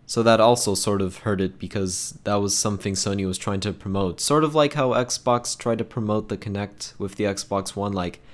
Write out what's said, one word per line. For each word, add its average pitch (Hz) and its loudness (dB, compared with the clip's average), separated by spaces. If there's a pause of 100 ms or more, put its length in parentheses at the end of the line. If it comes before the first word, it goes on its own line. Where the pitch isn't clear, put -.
so - 0
that 113 8
also 113 6
sort 101 0
of 92 -4
hurt 101 -2
it 92 -2
because - -6
that 104 0
was 101 0
something 101 -2
Sony 98 -2
was 92 -2
trying 98 -2
to 101 -2
promote. 95 -2
Sort 151 2
of 151 0
like 147 4
how 135 2
Xbox 120 0
tried 117 0
to 117 -2
promote 107 -2
the 101 -4
Kinect 101 -8
with 98 -8
the 107 -2
Xbox 98 -2
One, 101 -2
like, 87 -4 (140)